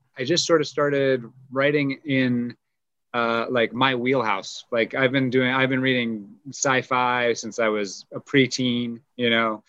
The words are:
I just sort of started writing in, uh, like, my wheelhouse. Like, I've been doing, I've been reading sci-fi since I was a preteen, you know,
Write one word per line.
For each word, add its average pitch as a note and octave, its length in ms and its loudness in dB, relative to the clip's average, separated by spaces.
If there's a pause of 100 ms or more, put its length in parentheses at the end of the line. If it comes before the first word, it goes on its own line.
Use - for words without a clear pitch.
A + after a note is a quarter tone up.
(160)
I C3 80 -6
just E3 220 0
sort D#3+ 160 4
of C3 40 -2
started C#3 560 0 (280)
writing C#3 560 0
in, B2 500 0 (560)
uh, A#2 380 0
like, A2+ 240 0
my C3 200 0
wheelhouse. A#2+ 800 -2
Like, A2+ 220 0
I've C3 180 2
been C3+ 160 2
doing, B2+ 220 2
I've C3 180 2
been C3 140 0
reading A#2 480 -2 (180)
sci-fi B2 840 0
since G#2+ 240 -8
I A2+ 100 2
was G2+ 420 -4
a - 80 -12
preteen, A#2+ 800 0 (160)
you B2 120 0
know, A2+ 400 0